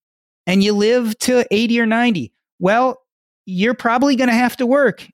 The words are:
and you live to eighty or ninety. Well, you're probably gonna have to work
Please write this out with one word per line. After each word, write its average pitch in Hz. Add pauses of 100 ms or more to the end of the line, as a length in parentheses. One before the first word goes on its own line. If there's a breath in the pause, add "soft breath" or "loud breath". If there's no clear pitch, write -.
(460)
and 190
you 208
live 220
to 247
eighty 233
or 226
ninety. 220 (240)
Well, 240 (460)
you're 190
probably 247
gonna 247
have 240
to 254
work 262